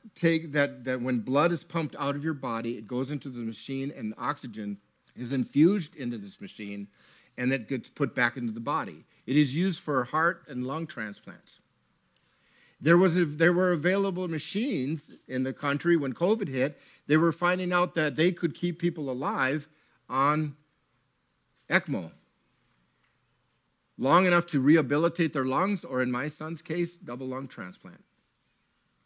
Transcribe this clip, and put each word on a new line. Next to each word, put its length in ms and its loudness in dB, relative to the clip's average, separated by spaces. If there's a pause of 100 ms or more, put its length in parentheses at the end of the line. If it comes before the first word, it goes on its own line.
(140)
take, 380 2
that, 320 0
that 160 -2
when 200 0
blood 300 2
is 140 -2
pumped 340 -4
out 160 -2
of 80 -6
your 120 -2
body, 420 -4
it 100 -14
goes 240 -4
into 200 -6
the 100 -10
machine 560 -6
and 220 -6
oxygen 580 -6 (400)
is 160 -8
infused 640 4
into 220 -6
this 220 -14
machine 480 -10 (500)
and 140 0
it 160 -4
gets 200 -6
put 260 -4
back 220 0
into 160 -6
the 80 -8
body. 440 -6 (220)
It 100 0
is 180 4
used 260 0
for 240 0
heart 420 0
and 200 -6
lung 200 -6
transplants. 720 -14 (1200)
There 180 6
was 180 4
a, 80 4
there 280 2
were 200 2
available 560 0
machines 840 -4 (160)
in 180 -2
the 100 -4
country 420 2
when 160 -2
covid 360 0
hit. 300 -2 (280)
They 100 6
were 160 6
finding 400 0
out 220 2
that 220 0
they 140 4
could 240 -2
keep 240 -2
people 300 -2
alive 600 -2 (420)
on 460 2 (1120)
ecmo 400 -2 (1900)
long 300 6
enough 180 4
to 140 -2
rehabilitate 720 4
their 120 0
lungs, 400 0
or 180 -2
in 80 0
my 180 -2
son's 320 -10
case, 360 -4
double 320 -10
lung 180 -8
transplant. 560 -14 (1040)